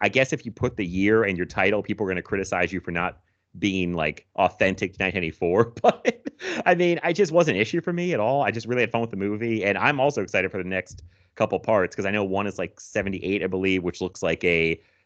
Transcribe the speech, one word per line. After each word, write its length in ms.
I 80
guess 240
if 120
you 80
put 240
the 100
year 380
and 120
your 100
title, 360
people 240
are 40
gonna 120
criticize 500
you 80
for 100
not 300
being, 360
like, 320
authentic 580
to 80
nineteen 200
ninety-four. 540
<laughs> 60
But, 440
I 80
mean, 280
I 100
just 200
wasn't 240
an 60
issue 180
for 120
me 200
at 80
all. 220
I 80
just 160
really 160
had 80
fun 100
with 100
the 60
movie, 480
and 140
I'm 220
also 220
excited 280
for 80
the 100
next 340
couple 260
parts, 340
'cause 100
I 60
know 140
one 220
is, 120
like, 220
seventy-eight, 640
I 40
believe, 360
which 180
looks 220
like 220
a 360